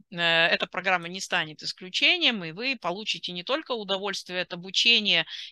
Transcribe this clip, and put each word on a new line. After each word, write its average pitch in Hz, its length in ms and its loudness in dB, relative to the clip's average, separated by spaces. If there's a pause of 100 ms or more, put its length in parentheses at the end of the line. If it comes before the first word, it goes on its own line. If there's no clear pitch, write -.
(120)
э, - 60 -12
эта 170 500 4
программа 185 420 0
не 185 120 -8
станет 160 420 -4
исключением, 247 800 0
и 160 80 -6
вы 247 280 -4
получите 180 520 -4
не 175 120 -8
только 277 300 -4
удовольствие 190 680 -4
от 175 120 -8
обучения 190 720 2 (260)